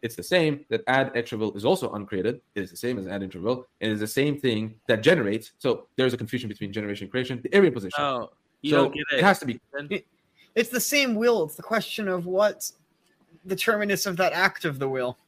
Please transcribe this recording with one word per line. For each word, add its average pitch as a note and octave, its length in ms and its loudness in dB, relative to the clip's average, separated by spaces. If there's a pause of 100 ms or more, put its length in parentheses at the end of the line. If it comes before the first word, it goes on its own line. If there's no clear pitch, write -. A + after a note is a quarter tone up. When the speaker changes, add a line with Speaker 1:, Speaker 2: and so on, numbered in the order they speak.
Speaker 1:
it's A#2 140 -6
the - 60 -10
same, D#3 460 2
that A2 180 -2
ad C3 280 2
extra A#2 240 -4
vil G#2+ 180 -2
is G2+ 80 -10
also C#3 280 2
uncreated. G2+ 480 -4 (140)
It G#2 80 -6
is F2+ 80 -10
the F2 60 -18
same A#2+ 220 -4
as F#2+ 80 -10
ad G2 160 -6
intra F#2 180 -10
vil. B2 260 -4 (140)
It A2 100 -2
is G#2 100 -2
the A2 60 -2
same C#3+ 320 0
thing A2 360 -2 (140)
that A2 140 2
generates. A2+ 540 2
So - 300 -2 (100)
there's B2+ 160 2
a B2 60 -4
confusion A#2+ 320 -6
between G2+ 220 -10
generation G#2 320 -6
and F#2+ 60 -14
creation, B2+ 320 -4
the - 120 -6
Arian F#3+ 180 8
position. A#2 300 -6
Speaker 2:
Oh, C3 280 -4 (300)
you D3 120 -2
Speaker 1:
So D3 100 6
Speaker 2:
don't C#3 120 2
get D3+ 180 -6
it. C3+ 80 2
Speaker 1:
it D#3+ 40 4
has F#3+ 140 6
to D3+ 80 -8
be. A#2+ 120 -4 (320)
Speaker 3:
It, G3 160 -6 (480)
it's A3+ 160 0
the A#3+ 100 -4
same C#4 360 2
will. A3+ 280 4
It's D3+ 120 -10
the E3+ 60 -16
question A3 460 -2
of F3+ 180 -2
what G3 440 2 (720)
the F#3 120 -4
terminus G#3 500 0
of F#3 120 -4
that F3+ 140 4
act F#3 320 2
of C#3+ 140 -2
the C3+ 100 0
will. B2+ 400 -2